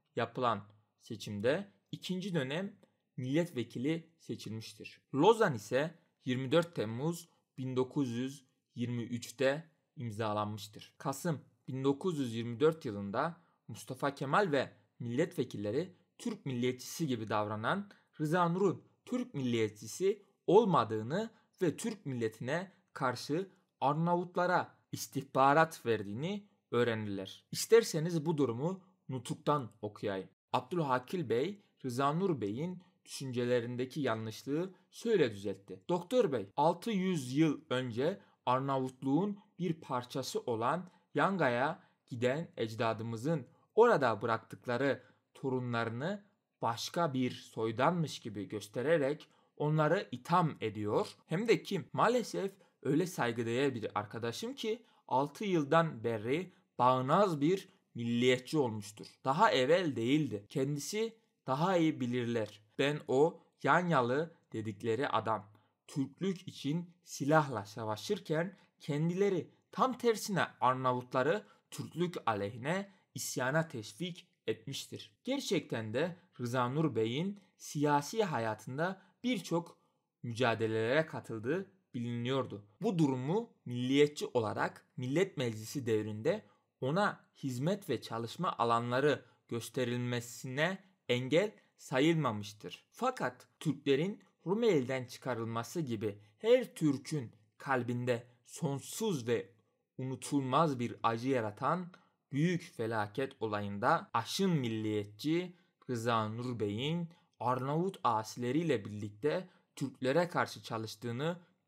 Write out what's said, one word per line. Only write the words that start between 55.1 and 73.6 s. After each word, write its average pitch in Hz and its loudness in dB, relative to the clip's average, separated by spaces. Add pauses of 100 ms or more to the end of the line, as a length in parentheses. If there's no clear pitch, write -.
yıldan 160 2
beri 117 -2 (260)
bağnaz 139 4
bir 185 2 (260)
milliyetçi 120 2
olmuştur. 110 -2 (180)
Daha 170 4
evvel 143 4
değildi. 117 0
Kendisi 147 -4 (300)
daha 165 2
iyi 156 2
bilirler. 120 -2 (180)
Ben 147 0
o 139 2 (200)
Yanyalı 151 2 (180)
dedikleri 110 -2
adam. 107 -2 (360)
Türklük 170 -4
için 165 -6 (140)
silahla 135 0
savaşırken 156 -4 (220)
kendileri 175 0 (200)
tam 247 0
tersine 202 0 (140)
Arnavutları 127 2 (280)
Türklük 160 -4 (100)
aleyhine 117 -2 (240)
isyana 131 -2